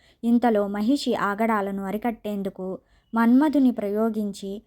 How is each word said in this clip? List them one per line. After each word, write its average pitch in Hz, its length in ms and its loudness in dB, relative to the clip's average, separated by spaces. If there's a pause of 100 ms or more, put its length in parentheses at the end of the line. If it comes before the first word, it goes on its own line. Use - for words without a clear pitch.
(240)
ఇంతలో 226 420 4
మహిషి 214 480 0
ఆగడాలను 202 680 -2
అరికట్టేందుకు 196 920 -6 (360)
మన్మధుని 254 560 4
ప్రయోగించి 208 960 -4